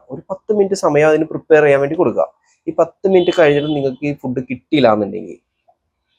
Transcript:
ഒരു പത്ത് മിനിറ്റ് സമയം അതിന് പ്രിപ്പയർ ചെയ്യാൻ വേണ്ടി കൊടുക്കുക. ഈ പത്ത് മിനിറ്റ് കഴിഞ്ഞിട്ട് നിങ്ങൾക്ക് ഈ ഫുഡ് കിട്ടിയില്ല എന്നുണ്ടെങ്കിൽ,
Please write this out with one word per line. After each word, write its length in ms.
ഒരു 100
പത്ത് 280
മിനിറ്റ് 260
സമയം 240
അതിന് 240
പ്രിപ്പയർ 320
ചെയ്യാൻ 180
വേണ്ടി 180
കൊടുക്കുക. 240
ഈ 120
പത്ത് 340
മിനിറ്റ് 260
കഴിഞ്ഞിട്ട് 380
നിങ്ങൾക്ക് 320
ഈ 120
ഫുഡ് 280
കിട്ടിയില്ല 460
എന്നുണ്ടെങ്കിൽ, 440